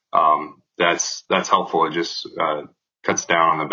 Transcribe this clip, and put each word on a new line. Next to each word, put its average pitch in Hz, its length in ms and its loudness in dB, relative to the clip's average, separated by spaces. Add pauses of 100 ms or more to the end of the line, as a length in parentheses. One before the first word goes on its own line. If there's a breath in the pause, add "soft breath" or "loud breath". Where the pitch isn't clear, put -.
(120)
Um, 76 500 2 (160)
that's, 87 520 0
that's 95 180 0
helpful. 87 380 2
It 78 80 -2
just, - 340 -4 (100)
uh, 76 260 -2 (420)
cuts 90 180 -2
down 82 280 2
on 78 80 -2
the 78 140 -4